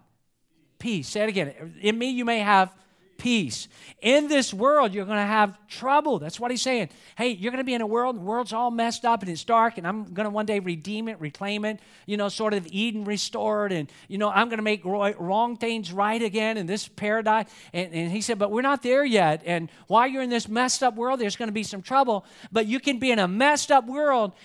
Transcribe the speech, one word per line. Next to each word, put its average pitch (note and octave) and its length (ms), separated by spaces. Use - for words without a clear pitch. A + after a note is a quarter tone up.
Peace. G3 300
Say G#3 140
it G#3+ 80
again. E3 500
"In G#3+ 160
me A#3+ 140
you B3 160
may A#3 140
have G3 340
peace." A3 500
In C#4+ 260
this C#4+ 240
world, A#3+ 400
you're G3 140
gonna G#3 200
have G#3 320
trouble. C#4 500
That's D3+ 200
what A#3+ 120
he's B3 100
saying. A#3+ 300
Hey, A#3+ 120
you're G#3+ 220
gonna B3+ 140
be B3+ 80
in A#3+ 80
a A3+ 60
world, A#3+ 300
the G3 40
world's G#3+ 320
all A#3+ 180
messed A#3 360
up A#3 160
and F#3 80
it's D#3+ 120
dark, A#3 360
and E3+ 80
I'm G3 260
gonna G#3 160
one G#3 160
day G#3 160
redeem F#3 480
it, G#3+ 100
reclaim G3 460
it, G#3+ 160
you G#3 140
know, G3+ 100
sort G#3+ 240
of F#3+ 180
Eden G#3+ 340
restored, G#3 680
and, D3+ 180
you G3+ 120
know, G#3 100
I'm G#3 220
gonna A3+ 100
make G#3+ 240
ro-, G3+ 300
wrong G#3+ 420
things A3+ 360
right G#3 280
again A3 380
in F3+ 80
this G3+ 200
paradise. G#3+ 600
And, F3 220
and E3+ 180
he G#3+ 80
said, G#3+ 180
"But G3+ 120
we're A3 120
not C#4 200
there C4 220
yet. F3+ 420
And E3+ 240
while A3+ 200
you're C4+ 160
in B3+ 80
this A#3 160
messed B3 360
up B3 120
world, B3 240
there's G#3 180
gonna A3+ 160
be G#3+ 100
some G3 180
trouble. B3 460
But A3+ 140
you A#3+ 120
can C4+ 200
be B3+ 120
in A3+ 80
a F#3+ 80
messed C4+ 460
up C4 140
world, B3+ 480